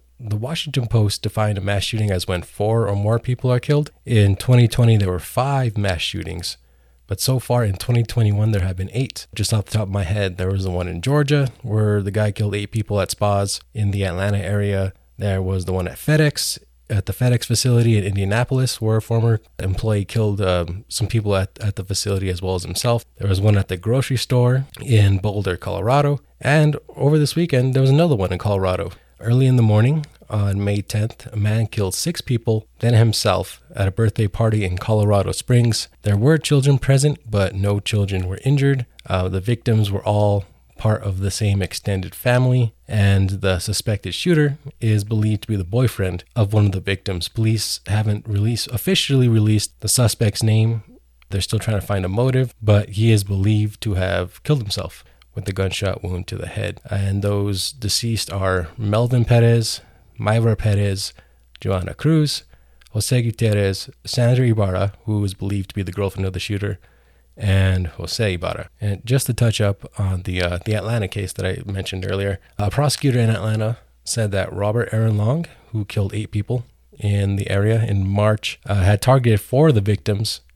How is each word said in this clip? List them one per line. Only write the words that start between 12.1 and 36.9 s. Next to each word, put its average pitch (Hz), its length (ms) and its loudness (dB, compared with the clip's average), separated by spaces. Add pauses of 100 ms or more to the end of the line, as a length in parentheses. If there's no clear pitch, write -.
guy 107 200 0
killed 104 240 -2
eight 104 160 -6
people 104 280 -2
at 90 120 -2
spas. 101 500 -2 (120)
In 101 180 -2
the 98 140 -2
Atlanta 98 340 -2
area, 98 540 -2 (240)
there 95 240 -2
was 92 240 -2
the 92 80 -4
one 90 140 -2
at - 100 -10
FedEx, - 600 0 (320)
at 104 160 -2
the 101 80 -4
FedEx 123 300 0
facility 117 540 2
in 95 80 0
Indianapolis, 107 760 -2
where 110 160 2
a 110 40 0
former 113 400 0 (180)
employee 101 460 -2
killed, 104 360 0
um, 90 460 -2
some - 200 -4
people 101 280 0
at, 95 240 -2
at 104 160 -4
the 98 80 -8
facility 98 460 -4
as 90 120 -4
well 92 140 -2
as 87 80 -4
himself. 113 420 -2 (120)
There 101 100 -4
was 95 140 0
one 107 160 4
at 95 100 0
the 92 100 -6
grocery 120 400 -2
store 127 480 2 (160)
in 101 380 4
Boulder, 98 380 -2
Colorado. 127 640 0 (180)
And 151 380 2 (180)
over 151 240 2
this 143 160 0
weekend, 131 380 0
there 135 80 2
was 135 100 4
another 151 240 4
one 92 160 0
in 90 80 -2
Colorado. 92 520 0 (280)
Early 123 260 2
in 127 100 4
the 120 80 6
morning, 120 420 4 (240)
on 101 320 0
May 101 200 -2
tenth, - 500 -4
a 113 60 -8
man 107 300 0
killed 98 260 -4
six - 260 -4
people, 113 480 -2 (120)
then 120 140 2
himself, 107 680 2 (120)
at 95 140 0
a 92 40 0
birthday 110 360 0
party 110 380 0
in 90 120 -2
Colorado 104 540 2
Springs. 120 560 2 (140)
There 104 160 2
were 147 200 4
children 143 400 2
present, 135 420 2 (100)